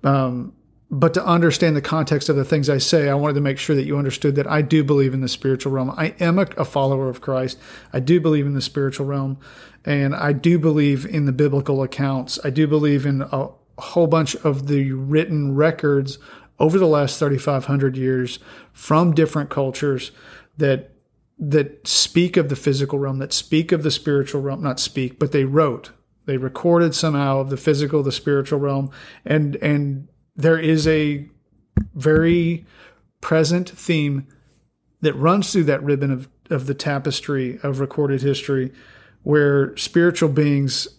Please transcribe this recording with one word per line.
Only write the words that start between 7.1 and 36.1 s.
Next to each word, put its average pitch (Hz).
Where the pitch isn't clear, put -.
Christ. 131
I 143
do 160
believe 151
in 143
the 131
spiritual 139
realm, 135
and 139
I 147
do 170
believe 143
in 151
the 135
biblical 139
accounts. 135
I 143
do 147
believe 147
in 139
a 135
whole -
bunch 156
of 139
the 139
written 143
records 143
over 160
the 185
last 147
thirty-five 139
hundred 139
years 127
from 160
different 156
cultures 135
that, 139
that 147
speak -
of 151
the 139
physical 139
realm, 135
that 139
speak -
of 160
the 151
spiritual 143
realm, 139
not 131
speak, -
but 139
they 139
wrote, 139
they 139
recorded 165
somehow 139
of 135
the 139
physical, 147
the 135
spiritual 139
realm. 139
And, 147
and 143
there 160
is 156
a 151
very 165
present 160
theme 147
that 147
runs 165
through 170
that 139
ribbon 139